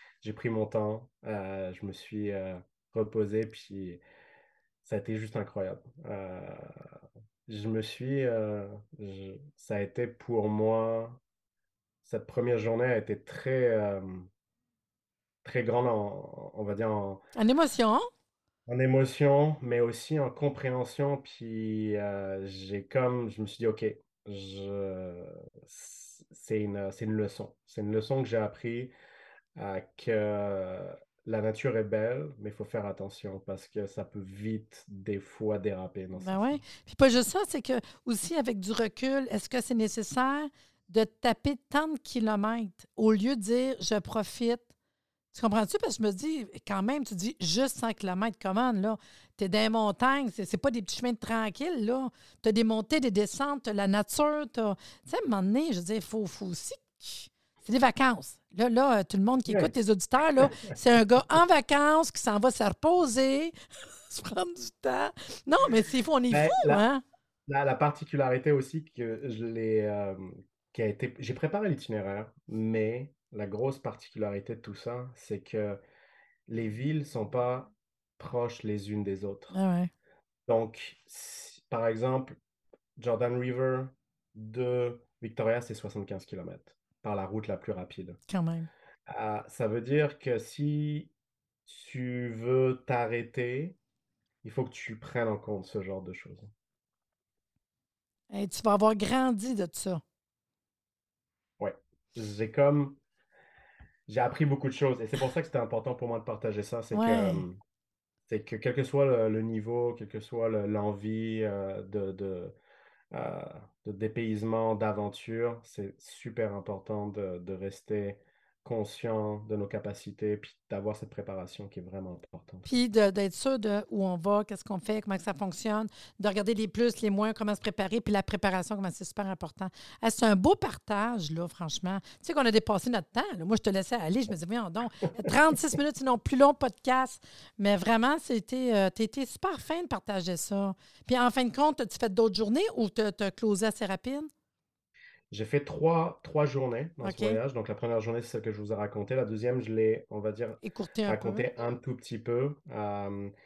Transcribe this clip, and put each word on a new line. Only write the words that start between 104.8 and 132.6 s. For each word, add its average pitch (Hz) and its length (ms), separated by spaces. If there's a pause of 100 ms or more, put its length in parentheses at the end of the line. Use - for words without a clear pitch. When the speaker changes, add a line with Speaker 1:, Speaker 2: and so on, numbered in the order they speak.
Speaker 1:
et 110 60
c'est 123 120
pour 131 120
ça 165 100
que - 60
c'était 135 120
important 117 360
pour 120 140
moi 117 100
de 113 60
partager 107 380
ça. 117 200
C'est 110 140
que, - 40
Speaker 2:
Ouais. 226 340
Speaker 1:
euh, 160 180 (760)
c'est 107 140
que - 140
quel 123 180
que 135 80
soit 139 240
le, 117 220
le 110 140
niveau, 117 520
quel 107 140
que 110 120
soit 113 280
le, 104 180
l'envie, 107 800
euh, 98 380
de, 98 300
de... 92 400 (600)
Euh, - 260 (460)
de 107 60
dépaysement, 110 840
d'aventure, 110 880
c'est 98 380
super 110 540
important 104 540
de, 95 300
de 90 160
rester 101 640 (480)
conscient 107 840
de 107 60
nos 101 140
capacités 104 680
puis - 220 (120)
d'avoir 104 260
cette 110 140
préparation 98 580
qui - 100
est 90 60
vraiment 92 300
importante. - 500
Speaker 2:
Puis 247 240
de, 208 220
d'être 196 220
sûr 269 280
de 208 300
où 202 140
on 180 120
va, 202 280
qu'est-ce 196 200
qu'on 190 160
fait, 214 220
comment 196 140
que - 60
ça 202 120
fonctionne, 208 520 (320)
de 202 80
regarder 202 260
les 220 140
plus, 233 340
les 214 100
moins, 208 220
comment 208 220
se - 60
préparer, 202 400
puis - 120
la 196 120
préparation, 190 500
comment 196 160
c'est - 140
super 196 240
important. 185 400 (340)
Ah, 226 80
c'est - 160
un 208 80
beau 247 220
partage, 214 760
là, 165 160
franchement. 180 540
Tu - 80 (140)
sais 339 100
qu'on 285 120
a 226 60
dépassé 214 400